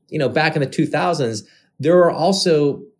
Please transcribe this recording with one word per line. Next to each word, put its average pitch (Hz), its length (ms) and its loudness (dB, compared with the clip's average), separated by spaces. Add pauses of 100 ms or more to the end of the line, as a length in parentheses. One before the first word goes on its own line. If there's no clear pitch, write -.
you - 120 -8
know, 135 100 0
back 156 260 0
in 156 60 0
the 135 80 -2
two 156 160 -2
thousands, 147 580 -4 (360)
there 160 180 2
were 175 140 6
also 156 720 0 (180)